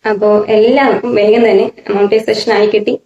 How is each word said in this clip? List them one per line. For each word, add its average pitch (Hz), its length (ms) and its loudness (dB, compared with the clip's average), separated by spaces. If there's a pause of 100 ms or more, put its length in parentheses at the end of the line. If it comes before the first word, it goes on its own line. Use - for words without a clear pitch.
(100)
അപ്പോ 208 380 0
എല്ലാവർക്കും 240 640 0
വേഗം 214 360 2
തന്നെ 196 200 0 (200)
മോണിറ്റൈസേഷൻ 214 600 -2
ആയി 208 140 2
കിട്ടി 208 400 -2